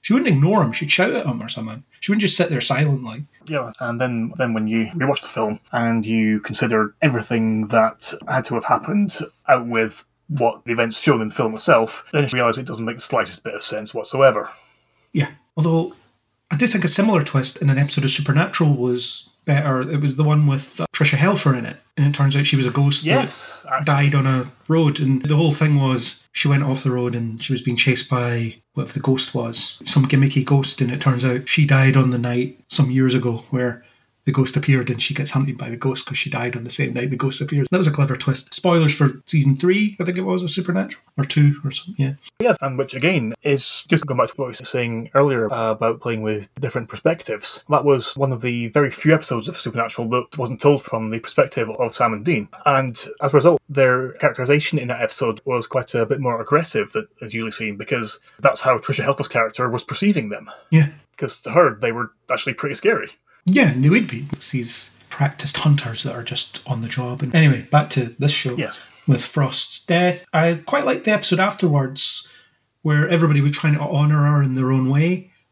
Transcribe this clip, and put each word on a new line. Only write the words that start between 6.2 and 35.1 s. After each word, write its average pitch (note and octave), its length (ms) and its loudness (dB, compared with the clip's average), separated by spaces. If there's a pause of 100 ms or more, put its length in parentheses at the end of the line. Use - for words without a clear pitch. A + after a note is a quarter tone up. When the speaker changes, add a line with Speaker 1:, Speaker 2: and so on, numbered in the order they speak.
Speaker 2:
consider A2 640 0
everything A2+ 680 0
that A2 460 0 (160)
had C3 160 -2
to - 80 -6
have A2+ 120 -4
happened F#3+ 520 0 (300)
out B2+ 200 2
with A2+ 380 -2 (240)
what B2 360 -2
the A#2+ 80 -2
events A2+ 260 -2
shown A#2+ 220 2
in G#2+ 80 -4
the G#2 40 -12
film A2+ 200 -2
itself, A2+ 580 2
then D3 120 0
you C3 100 -2
realise A#2+ 240 0
it B2+ 80 -8
doesn't A#2 200 -8
make A#2 120 -6
the - 40 -6
slightest - 440 -4
bit - 100 -8
of - 80 -10
sense G#2+ 300 -6
whatsoever. A#2+ 560 2 (640)
Speaker 1:
Yeah, C#3+ 180 -2 (240)
although E3 400 0 (560)
I D3 60 -2
do A#3+ 100 2
think G#3+ 160 0
a E3+ 60 2
similar G3 340 4
twist - 380 0
in D3 80 4
an C3+ 80 4
episode C#3+ 260 0
of C3 80 2
Supernatural D3+ 640 2
was B2 540 -4 (160)
better. C#3+ 360 2
It C#3+ 200 -2
was C3+ 160 0
the D3+ 80 2
one D3+ 200 4
with, C#3 360 -2
uh, D#2+ 120 -2
Tricia C#3+ 220 2
Helfer C#3+ 420 2
in A#2 80 -6
it, - 120 -12 (180)
and C#3+ 120 2
it C#3+ 60 2
turns C#3 220 2
out C#3+ 100 2
she C#3+ 120 2
was C3 80 2
a A#2+ 60 -2
ghost C#3+ 340 2
Speaker 2:
Yes, - 560 0
Speaker 1:
that - 100 -10
Speaker 2:
actually. C3+ 140 -2
Speaker 1:
died C#3+ 300 2
on C3+ 120 2
a C3 240 0 (160)
road, D#3 320 2
and C3 240 2
the D3 140 2
whole D#3 160 4
thing D3 240 2
was B2+ 560 0
she - 160 0
went C#3 140 4
off C3 200 -2
the C3 80 2
road B2 240 -2
and A#2 260 -6
she - 120 -4
was A#2+ 80 -4
being A#2+ 160 -2
chased B2 320 0
by A#2+ 480 -2 (160)
whatever - 180 -6
the - 80 -6
ghost C3+ 340 0
was, A#2 520 -4
some C3+ 200 4
gimmicky C#3 380 2
ghost, C#3 380 0
and B2 100 0
it C#3+ 80 -6
turns B2 240 0
out C3 240 -2
she D3+ 180 2
died C3+ 300 4
on C3 140 4
the B2 80 -2
night B2 500 -4
some B2 240 2
years C3 240 2
ago A#2 340 -2
where B2 360 -4 (400)
the C#3+ 80 0
ghost C3+ 240 0
appeared C3+ 320 2
and A2+ 120 -4
she - 120 -2